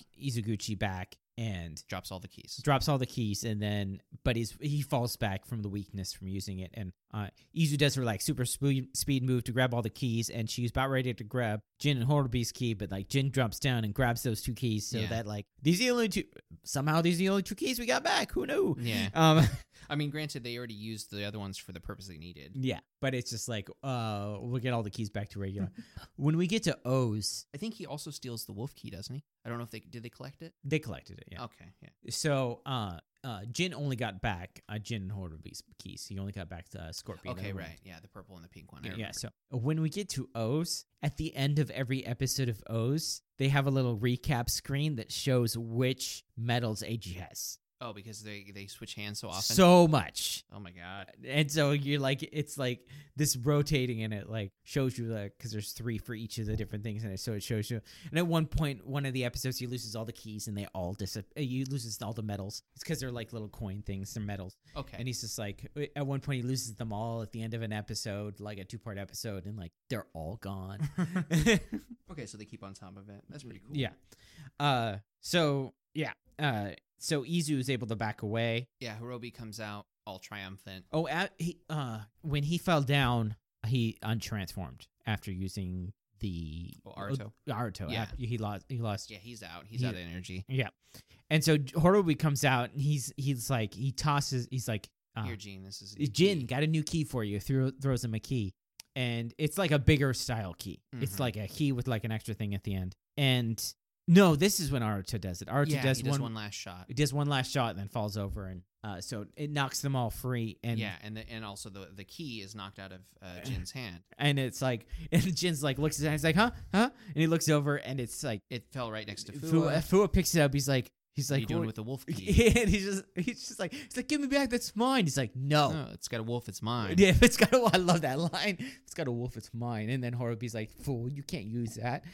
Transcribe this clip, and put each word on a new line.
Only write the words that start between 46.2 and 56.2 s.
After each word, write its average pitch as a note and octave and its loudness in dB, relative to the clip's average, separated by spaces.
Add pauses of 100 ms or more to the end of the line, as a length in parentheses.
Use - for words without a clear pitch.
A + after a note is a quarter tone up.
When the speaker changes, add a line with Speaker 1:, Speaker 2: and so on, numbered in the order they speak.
Speaker 1:
medals A#2 0
A A2+ -2
G F#2 -8
has. - -10 (220)
Speaker 2:
Oh, A#2+ -8
because G#2 -14
they, G2+ -12
they G2 -10
switch - -12
hands G#2 -8
so - -8
often? G#2 0
Speaker 1:
So F3 12
much. - 2
Speaker 2:
Oh G2+ -14
my F2+ -12
God. F2+ -14 (160)
Speaker 1:
And C#3+ 0
so D3 4
you're C#3+ 2
like, C3+ 0
it's D3 -4
like B2+ -4 (300)
this C#3+ 4
rotating, C3 2
and A2 -2
it, G2+ -6
like, G#2 -4 (100)
shows C3 0
you, A#2 -4
like, G#2 -6
'cause A2+ -10
there's G#2 -6
three A2+ -4
for A#2+ -10
each A2 -10